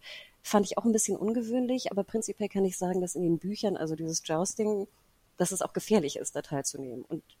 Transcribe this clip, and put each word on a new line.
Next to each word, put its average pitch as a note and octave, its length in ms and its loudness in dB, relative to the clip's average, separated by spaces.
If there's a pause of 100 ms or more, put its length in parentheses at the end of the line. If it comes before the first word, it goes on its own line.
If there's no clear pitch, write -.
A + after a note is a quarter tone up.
(420)
fand G#3 240 4
ich - 140 -4
auch A3 60 2
ein A#3 60 6
bisschen G#3 240 2
ungewöhnlich, A#3+ 760 0
aber G3 120 0
prinzipiell G#3 460 -2
kann G3 160 2
ich F#3 100 0
sagen, F#3 260 0
dass F3+ 120 -2
in - 80 -2
den E3 160 4
Büchern, G3 400 -2
also D#3+ 180 -2
dieses D#3+ 300 -4
Jousting, G3+ 600 0 (500)
dass F3 140 2
es F#3 100 -4
auch - 120 -2
gefährlich F3+ 420 2
ist, - 200 -6
da C#3+ 60 -2
teilzunehmen. C3+ 640 -6
Und D#3 140 -6 (180)